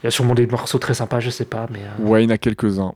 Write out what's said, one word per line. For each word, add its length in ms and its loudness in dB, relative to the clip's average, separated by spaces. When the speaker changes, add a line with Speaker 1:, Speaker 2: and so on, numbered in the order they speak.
Speaker 1:
Il 20 -4
y 20 -4
a 40 0
sûrement 240 2
des 100 4
morceaux 320 -2
très 160 -2
sympas, 280 -2
je 80 -4
sais 160 -6
pas, 260 -8
mais, 80 -10
euh, 260 -8
Speaker 2:
Ouais, 180 6
il 40 4
y 40 2
en 40 2
a 20 2
quelques-uns. 580 -2